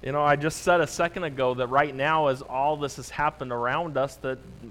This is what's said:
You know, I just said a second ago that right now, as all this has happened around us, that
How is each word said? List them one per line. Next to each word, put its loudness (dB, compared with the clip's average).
You -6
know, 0
I 6
just -4
said 6
a 4
second -2
ago 0
that -2
right 4
now, 2
as 0
all -2
this -6
has -12
happened -2
around -2
us, -2
that -6